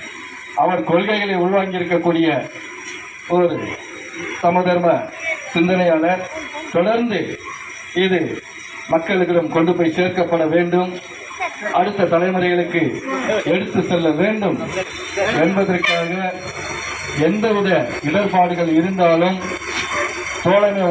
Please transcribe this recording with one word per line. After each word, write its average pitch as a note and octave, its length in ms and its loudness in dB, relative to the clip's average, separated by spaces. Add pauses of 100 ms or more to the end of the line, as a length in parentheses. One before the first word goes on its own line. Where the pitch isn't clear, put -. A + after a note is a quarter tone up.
(640)
அவர் E3+ 280 2
கொள்கைகளை G3+ 540 2
உள்வாங்கியிருக்கக்கூடிய F3 840 2 (1040)
ஒரு F3 140 6 (920)
சமதர்ம F3 460 4 (680)
சிந்தனையாளர். F3 680 4 (520)
தொடர்ந்து G#3+ 460 2 (840)
இது F#3 160 2 (760)
மக்களிடம் E3+ 640 2
கொண்டு E3+ 220 4
போய் E3 200 2
சேர்க்கப்பட F3 560 2
வேண்டும், F3+ 380 2 (880)
அடுத்த G3 340 0
தலைமுறைகளுக்கு F3 680 2 (680)
எடுத்து - 360 0
செல்ல E3+ 180 2 (140)
வேண்டும் G#3 360 0 (880)
என்பதற்காக, F3 680 0 (1160)
எந்தவித G3+ 420 2 (380)
இடர்பாடுகள் F3 720 2
இருந்தாலும், F3+ 580 4 (1080)
தோழமை G3 460 4